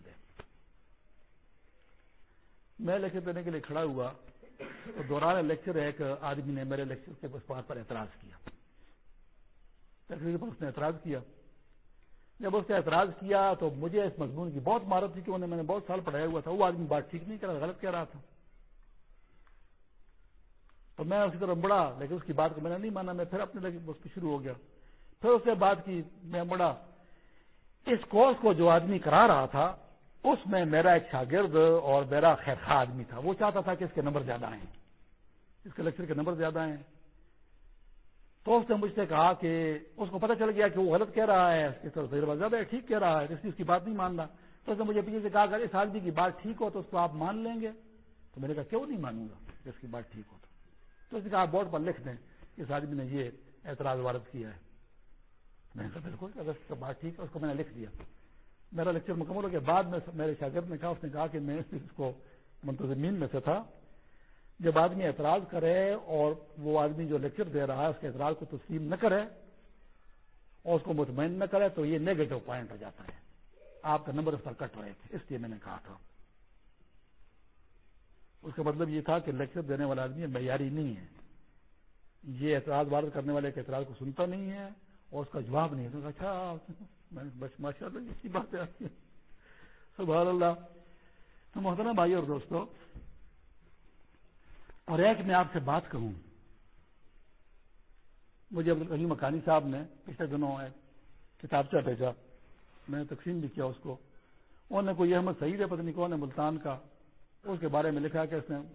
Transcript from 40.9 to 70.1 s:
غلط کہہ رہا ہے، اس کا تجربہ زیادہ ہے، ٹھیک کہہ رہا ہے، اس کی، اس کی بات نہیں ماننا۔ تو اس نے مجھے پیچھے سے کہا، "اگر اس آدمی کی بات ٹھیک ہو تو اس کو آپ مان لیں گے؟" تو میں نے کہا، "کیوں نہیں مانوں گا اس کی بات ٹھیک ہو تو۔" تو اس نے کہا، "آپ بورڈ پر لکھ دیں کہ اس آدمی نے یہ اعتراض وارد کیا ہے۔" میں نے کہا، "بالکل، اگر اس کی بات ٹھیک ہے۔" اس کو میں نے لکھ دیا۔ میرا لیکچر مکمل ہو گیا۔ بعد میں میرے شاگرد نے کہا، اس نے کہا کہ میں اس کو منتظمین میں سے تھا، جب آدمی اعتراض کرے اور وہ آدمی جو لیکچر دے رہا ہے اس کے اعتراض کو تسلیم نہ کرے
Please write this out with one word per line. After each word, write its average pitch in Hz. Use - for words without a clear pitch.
غلط 202
کہہ 220
رہا 185
ہے، 160
اس 139
کا 151
تجربہ 147
زیادہ 214
ہے، 226
ٹھیک 240
کہہ 226
رہا 170
ہے، 147
اس 156
کی، 214
اس 185
کی 185
بات 175
نہیں 220
ماننا۔ 180
تو 226
اس 202
نے 220
مجھے 208
پیچھے 214
سے 202
کہا، 202
"اگر 208
اس 233
آدمی 202
کی 180
بات 175
ٹھیک 220
ہو 214
تو 202
اس 180
کو 190
آپ 170
مان 175
لیں 226
گے؟" 220
تو 131
میں 135
نے 147
کہا، 147
"کیوں 240
نہیں 277
مانوں 113
گا 101
اس 127
کی 131
بات 117
ٹھیک 107
ہو -
تو۔" -
تو 240
اس 202
نے 202
کہا، 190
"آپ 180
بورڈ 185
پر 165
لکھ 165
دیں 127
کہ 202
اس 131
آدمی 143
نے -
یہ 131
اعتراض 135
وارد 123
کیا 110
ہے۔" 87
میں 107
نے 107
کہا، 170
"بالکل، 196
اگر 156
اس 151
کی 156
بات 123
ٹھیک 165
ہے۔" 190
اس 143
کو 160
میں 151
نے 143
لکھ 147
دیا۔ 113
میرا 170
لیکچر 170
مکمل 175
ہو 196
گیا۔ 175
بعد 160
میں 175
میرے 156
شاگرد 165
نے 160
کہا، 165
اس 170
نے 151
کہا 151
کہ 156
میں 147
اس 135
کو 131
منتظمین 139
میں 156
سے 135
تھا، 180
جب 160
آدمی 180
اعتراض 156
کرے 175
اور 156
وہ 151
آدمی 151
جو 147
لیکچر 147
دے 143
رہا 135
ہے 156
اس 156
کے 160
اعتراض 143
کو -
تسلیم 156
نہ 151
کرے 196